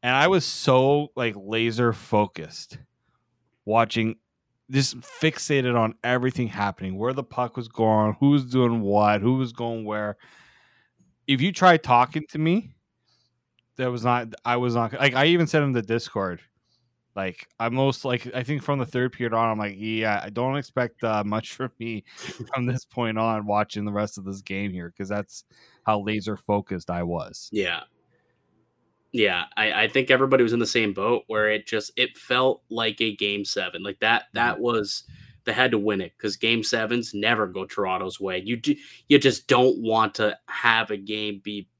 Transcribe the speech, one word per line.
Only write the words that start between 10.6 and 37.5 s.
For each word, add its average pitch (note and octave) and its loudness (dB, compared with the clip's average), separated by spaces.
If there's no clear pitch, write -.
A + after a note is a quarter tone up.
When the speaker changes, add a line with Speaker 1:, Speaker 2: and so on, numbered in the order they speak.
Speaker 1:
If C3+ 2
you F#3+ 2
tried F3 6
talking B2+ 4
to - -8
me, E3+ 0
that C3 -2
was A#2+ -6
not, A#2+ 0
I A#2+ 2
was B2 0
not, A2+ 0
like, C3+ 2
I C3+ 4
even E3+ 4
said D3+ 2
in C#3 0
the A#2+ 0
Discord, G2 -4
like, F#2+ -8
I A#2 0
most, C3+ 0
like, B2 -4
I B2+ -4
think C3+ -4
from C#3+ -2
the A#2+ -2
third B2+ -2
period A#2 -4
on, A2+ 2
I'm A2 -2
like, G2+ -6
"Yeah, A2 -2
I G2+ -12
don't B2+ -2
expect, B2+ -4
uh, G#2+ 0
much G#2+ -4
from B2+ -8
me A2+ -8
<laughs> - -12
from B2 -2
this B2 -4
point A2+ -4
on A2 -2
watching G#2 -2
the G#2 -4
rest G#2 -4
of F#2+ -16
this G2 -10
game G2 -8
here," F2 -10
'cause G2 -10
that's G#2 -8
how G#2+ 2
laser G#2 -4
focused G2 -4
I F2 -2
was. E2+ -8
Speaker 2:
Yeah. F2+ -4
Yeah, F#2+ 0
I, G#2+ 0
I A2 0
think C3+ 2
everybody C3 6
was A2+ 4
in A#2+ 0
the A#2 2
same G#2+ 0
boat G#2 0
where G#2+ 0
it G#2+ -2
just, - -6
it B2+ -2
felt B2+ 0
like A2+ -4
a A2 -2
game G2+ -4
seven. F2+ -6
Like, G2+ -10
that, A2+ 2
that A#2 0
Speaker 1:
Mm-hmm. - -
Speaker 2:
was, A2+ -2
they A2+ -2
had B2+ 2
to A2+ 0
win G2+ 0
it F2 -10
'cause G2+ -6
game A2+ 0
sevens A2+ -2
never G#2+ 0
go F#2 -6